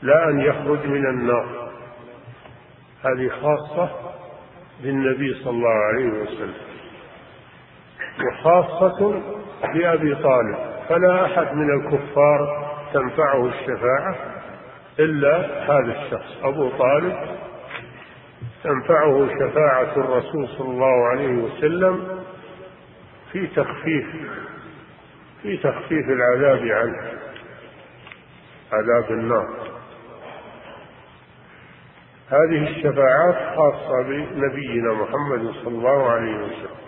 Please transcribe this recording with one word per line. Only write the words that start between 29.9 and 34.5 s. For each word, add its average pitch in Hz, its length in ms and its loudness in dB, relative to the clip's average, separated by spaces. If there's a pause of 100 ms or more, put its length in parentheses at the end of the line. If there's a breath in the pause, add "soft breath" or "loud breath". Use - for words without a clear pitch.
هذه 151 380 4
الشفاعات 147 880 2
خاصة 143 460 2
بنبينا 131 880 -2